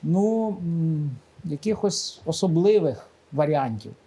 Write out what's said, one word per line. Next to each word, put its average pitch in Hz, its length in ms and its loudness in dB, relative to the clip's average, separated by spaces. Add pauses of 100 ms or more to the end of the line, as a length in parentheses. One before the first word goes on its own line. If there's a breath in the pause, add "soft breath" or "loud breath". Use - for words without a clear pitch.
ну, 214 460 2
м, 165 640 -2 (340)
якихось 190 800 -4
особливих 170 800 2 (260)
варіантів. 135 600 0 (140)